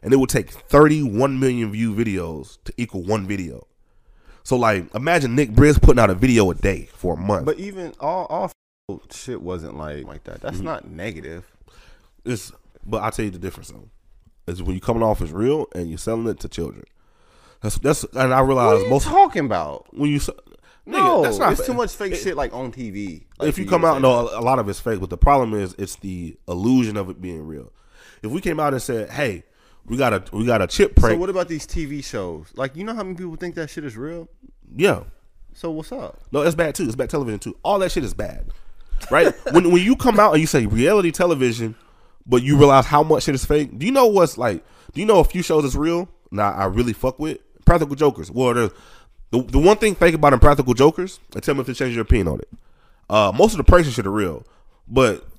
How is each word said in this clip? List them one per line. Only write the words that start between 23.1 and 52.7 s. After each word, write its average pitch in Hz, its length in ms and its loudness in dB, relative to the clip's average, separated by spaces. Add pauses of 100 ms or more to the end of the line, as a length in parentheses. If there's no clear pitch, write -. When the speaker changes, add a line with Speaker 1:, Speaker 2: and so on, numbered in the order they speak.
Speaker 2:
Like, 151 120 -2
Speaker 1:
if - 100 -4
you 190 60 -6
Speaker 2:
you 196 40 -10
Speaker 1:
come 170 160 2
out, 156 120 2
Speaker 2:
say 135 40 -2
Speaker 1:
no, 120 280 4
Speaker 2:
that. - 60 -10
Speaker 1:
a, 110 40 -8
a - 20 -6
lot 127 160 2
of 107 120 -2
it's 98 100 -8
fake, 110 220 -4
but 92 100 -8
the 87 60 -10
problem 131 360 4
is 98 240 -4
it's 98 200 -10
the 90 400 -12 (100)
illusion 107 500 0
of 95 140 -6
it 87 100 -16
being 85 240 -12
real. 73 260 -16 (520)
If 107 80 -8
we 175 100 -6
came 165 180 -4
out 147 140 0
and 123 80 -4
said, 113 280 -6
"Hey, 117 340 -6 (420)
we 120 120 -6
got 127 160 2
a, 98 100 -4 (120)
we 110 100 -4
got 113 160 2
a 90 60 0
chip - 280 0
Speaker 2:
So - 60 10
Speaker 1:
prank." 143 180 4
Speaker 2:
what 185 100 -4
about 185 180 -4
these 160 200 -10
T 170 180 -6
V 143 160 -10
shows? 87 540 -10
Like, 135 200 -8
you 170 80 -12
know 226 120 -10
how 214 80 -8
many 185 120 -10
people 170 200 -12
think 175 200 -10
that 160 140 -10
shit 156 160 -14
is 113 100 -12
real? 165 320 -12 (480)
Speaker 1:
Yeah. 170 280 0 (500)
Speaker 2:
So - 160 -12
what's 160 220 -12
up? - 280 -14 (120)
Speaker 1:
No, 143 100 -2
it's 160 140 0
bad 160 200 -2
too. 175 100 -4
It's 113 100 -4
bad - 140 -4
television 120 300 -4
too. 107 240 -12
All 202 160 0
that 185 120 -2
shit 165 120 -2
is 98 120 -6
bad, - 320 -8 (640)
right? 147 220 4 (100)
Speaker 2:
<laughs> - 80 -6
Speaker 1:
When, 170 200 6
when 180 120 6
you 240 120 2
come 220 240 2
out 208 120 6
and 156 100 4
you 156 60 -2
say 123 180 2
reality 160 460 2
television, 123 640 -2 (500)
but 123 180 2
you 143 140 2
realize 135 280 8
how 147 180 4
much 156 200 2
shit 147 120 -2
is 127 100 -4
fake. 147 320 -2
Do 139 80 -6
you 240 60 -2
know 269 140 4
what's, 196 320 2
like, 113 260 -4 (300)
do 175 80 -8
you 208 60 -4
know 208 120 6
a 156 40 6
few 180 180 0
shows 156 220 2
that's 131 120 -2
real? 170 320 -2 (240)
Nah, 101 200 -2
I 98 140 -4
really 110 280 -2
fuck 127 260 -4
with 156 200 -6 (260)
Practical 151 300 4
Jokers. 131 340 0
Well, 120 240 0
the, 117 200 0 (580)
the, 120 100 0
the 127 180 0
one 196 180 6
thing 208 180 0
fake 170 180 4
about 147 200 4
Impractical 127 420 6
Jokers, 160 440 2 (140)
and 107 80 -10
tell 147 140 -2
me 135 60 -4
if 123 80 -8
it 127 60 -8
changes 127 200 -4
your 113 80 -2
opinion 104 240 2
on 65 140 -4
it. - 80 -16 (600)